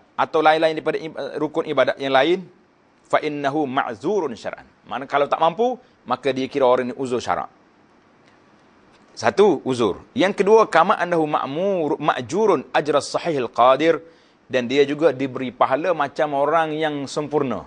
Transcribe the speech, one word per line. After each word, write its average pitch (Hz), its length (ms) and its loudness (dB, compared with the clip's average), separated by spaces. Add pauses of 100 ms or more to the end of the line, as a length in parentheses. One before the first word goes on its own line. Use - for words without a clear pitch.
(180)
atau 156 260 0
lain-lain 160 320 4
daripada 151 240 -4
im-, 160 160 -12 (240)
rukun 156 240 -2
ibadat 135 320 0
yang 135 160 -4
lain, 165 320 2 (640)
fa - 160 0
innahu 147 400 -4
ma'zurun 135 720 -4
syar'an. - 320 -12 (160)
Maknanya 123 240 -10
kalau 143 220 0
tak - 100 -2
mampu, 226 400 0 (240)
maka 127 300 -4
dia 131 100 -4
kira 131 240 2
orang 123 240 2
ni - 60 -12
uzur 120 240 -4
syarak. 85 260 -4 (1700)
Satu, 143 480 2
uzur. 117 480 -2
Yang 185 320 0
kedua, 214 240 6
kama 180 320 4
annahu 170 240 0
ma'mur, 156 720 -2
ma'jurun 147 720 0
ajra 147 320 0
sahihil 143 480 -4
qadir. 139 540 4 (440)
Dan 120 240 -2
dia 143 160 4
juga 147 240 2
diberi 127 400 -4
pahala 135 400 0
macam 151 480 -2
orang 156 320 0
yang 151 400 -4
sempurna 135 560 -4